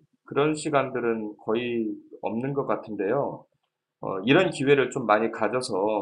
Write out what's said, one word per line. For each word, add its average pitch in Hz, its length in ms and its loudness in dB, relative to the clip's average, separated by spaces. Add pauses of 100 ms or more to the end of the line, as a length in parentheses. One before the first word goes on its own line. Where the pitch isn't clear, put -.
(240)
그런 151 300 2
시간들은 123 840 -2
거의 113 540 -2 (300)
없는 117 320 -2
것 135 100 -2
같은데요. 107 800 -2 (560)
어, 98 200 -6
이런 156 300 4
기회를 135 400 2
좀 131 140 -6
많이 110 280 4
가져서 113 440 -2 (260)